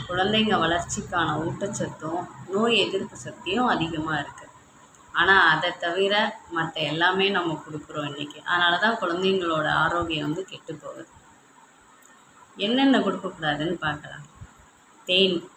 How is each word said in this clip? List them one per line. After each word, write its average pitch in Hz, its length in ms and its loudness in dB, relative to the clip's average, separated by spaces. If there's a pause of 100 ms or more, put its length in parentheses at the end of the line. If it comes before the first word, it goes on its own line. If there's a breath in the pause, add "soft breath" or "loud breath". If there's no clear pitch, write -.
குழந்தைங்க 196 500 2
வளர்ச்சிக்கான 165 800 0
ஊட்டச்சத்தும் 170 840 -4 (280)
நோய் 214 300 2
எதிர்ப்பு 190 380 -2
சக்தியும் 202 500 -2
அதிகமா 160 520 -2
இருக்கு. - 280 -10 (680)
ஆனா, 185 360 6
அதை 165 320 2
தவிர 190 360 0 (380)
மத்த 160 200 -2
எல்லாமே 175 560 2
நம்ம 175 220 0
கொடுக்குறோம் 151 540 -8
இன்னைக்கு. 147 380 -10
அதனால 175 340 2
தான் 220 200 2
குழந்தைங்களோட 175 720 0
ஆரோக்கியம் 160 560 0
வந்து 170 180 -4
கெட்டு 156 300 -14
போகுது. 135 340 -14 (1500)
என்னென்ன 247 420 4
கொடுக்கக்கூடாதுன்னு 175 760 -2
பார்க்கலாம். 147 540 -8 (800)
தேன். 185 320 4 (180)